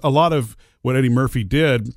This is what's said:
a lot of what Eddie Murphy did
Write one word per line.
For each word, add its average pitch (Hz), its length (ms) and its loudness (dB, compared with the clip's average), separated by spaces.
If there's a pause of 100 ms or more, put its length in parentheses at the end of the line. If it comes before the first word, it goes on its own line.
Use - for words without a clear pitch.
a 151 60 0
lot 160 240 2
of 123 200 -4 (280)
what 127 140 -2
Eddie 131 120 2
Murphy 123 360 0
did 123 520 0